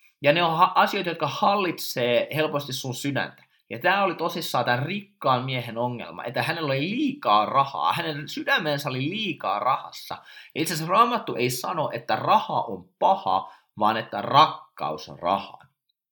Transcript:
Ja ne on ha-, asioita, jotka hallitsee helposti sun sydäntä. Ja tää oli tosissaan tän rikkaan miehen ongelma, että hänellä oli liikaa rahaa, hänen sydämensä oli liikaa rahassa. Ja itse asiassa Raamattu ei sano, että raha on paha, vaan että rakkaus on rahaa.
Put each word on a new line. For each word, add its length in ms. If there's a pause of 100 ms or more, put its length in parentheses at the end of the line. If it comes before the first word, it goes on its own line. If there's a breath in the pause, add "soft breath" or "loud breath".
(220 soft breath)
Ja 120
ne 100
on 140
ha-, 180
asioita, 340
jotka 180
hallitsee 1080
helposti 380
sun 220
sydäntä. 480 (260)
Ja 100
tää 240
oli 120
tosissaan 500
tän 180
rikkaan 600
miehen 340
ongelma, 460
että 200
hänellä 220
oli 160
liikaa 640
rahaa, 480
hänen 360
sydämensä 600
oli 200
liikaa 500
rahassa. 580 (380 loud breath)
Ja 60
itse 120
asiassa 180
Raamattu 440
ei 140
sano, 440
että 220
raha 460
on 280 (100)
paha, 540 (260 loud breath)
vaan 180
että 240
rakkaus 880
on 100
rahaa. 460 (460)